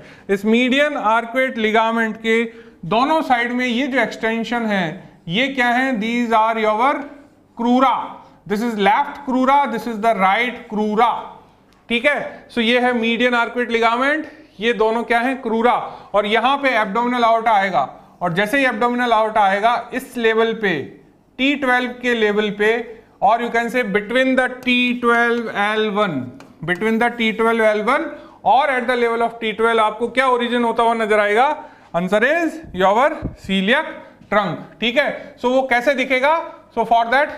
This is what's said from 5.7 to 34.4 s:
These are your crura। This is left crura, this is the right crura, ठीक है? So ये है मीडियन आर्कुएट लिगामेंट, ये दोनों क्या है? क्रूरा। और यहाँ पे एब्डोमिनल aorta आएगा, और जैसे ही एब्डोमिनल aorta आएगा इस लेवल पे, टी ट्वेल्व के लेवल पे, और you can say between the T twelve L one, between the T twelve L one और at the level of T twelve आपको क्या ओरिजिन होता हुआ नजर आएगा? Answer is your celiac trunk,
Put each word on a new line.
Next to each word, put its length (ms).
These 400
are 200
your 340
crura। 380
This 120
is 160
left 500
crura, 280
this 140
is 180
the 140
right 420
crura, 380
ठीक 160
है? 440
So 100
ये 200
है 140
मीडियन 400
आर्कुएट 380
लिगामेंट, 560
ये 140
दोनों 300
क्या 160
है? 160
क्रूरा। 380
और 120
यहाँ 320
पे 120
एब्डोमिनल 540
aorta 260
आएगा, 400
और 120
जैसे 240
ही 80
एब्डोमिनल 460
aorta 260
आएगा 560
इस 240
लेवल 360
पे, 260
टी 180
ट्वेल्व 360
के 120
लेवल 360
पे, 520
और 220
you 120
can 140
say 140
between 520
the 120
T 80
twelve 540
L 420
one, 180
between 340
the 180
T 220
twelve 220
L 220
one 220
और 340
at 100
the 140
level 200
of 100
T 160
twelve 200
आपको 280
क्या 200
ओरिजिन 360
होता 200
हुआ 100
नजर 260
आएगा? 440
Answer 240
is 340
your 340
celiac 440
trunk, 220